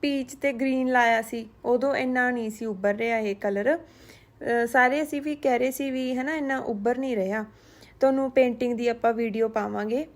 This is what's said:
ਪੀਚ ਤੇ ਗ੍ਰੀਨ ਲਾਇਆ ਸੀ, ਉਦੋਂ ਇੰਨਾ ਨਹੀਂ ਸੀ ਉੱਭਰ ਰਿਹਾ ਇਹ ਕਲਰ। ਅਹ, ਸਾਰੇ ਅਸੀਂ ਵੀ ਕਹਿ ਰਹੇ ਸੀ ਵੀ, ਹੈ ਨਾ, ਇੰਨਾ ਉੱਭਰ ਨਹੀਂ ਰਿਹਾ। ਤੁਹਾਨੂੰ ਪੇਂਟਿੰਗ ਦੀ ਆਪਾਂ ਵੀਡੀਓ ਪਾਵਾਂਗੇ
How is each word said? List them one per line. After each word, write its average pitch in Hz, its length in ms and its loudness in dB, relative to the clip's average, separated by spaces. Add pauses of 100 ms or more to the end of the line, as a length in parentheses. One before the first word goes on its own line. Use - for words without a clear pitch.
ਪੀਚ 277 340 -2
ਤੇ 277 180 -2
ਗ੍ਰੀਨ 262 360 0
ਲਾਇਆ 233 340 4
ਸੀ, 226 260 -8 (160)
ਉਦੋਂ 247 300 2
ਇੰਨਾ 254 360 0
ਨਹੀਂ 233 200 -4
ਸੀ 214 140 -10
ਉੱਭਰ 202 300 0
ਰਿਹਾ 226 240 0
ਇਹ 208 180 -2
ਕਲਰ। 208 400 0
ਅਹ, - 880 -6
ਸਾਰੇ 254 360 4
ਅਸੀਂ 294 200 -4
ਵੀ 302 140 -4
ਕਹਿ 262 220 2
ਰਹੇ 254 120 0
ਸੀ 277 200 -4
ਵੀ, 254 280 -2
ਹੈ 254 40 -2
ਨਾ, 294 120 -4
ਇੰਨਾ 269 240 -2
ਉੱਭਰ 233 400 -2
ਨਹੀਂ 262 180 -2
ਰਿਹਾ। 202 280 -2 (560)
ਤੁਹਾਨੂੰ 269 300 4
ਪੇਂਟਿੰਗ 247 440 2
ਦੀ 240 140 0
ਆਪਾਂ 233 240 2
ਵੀਡੀਓ 226 360 0
ਪਾਵਾਂਗੇ 214 680 -2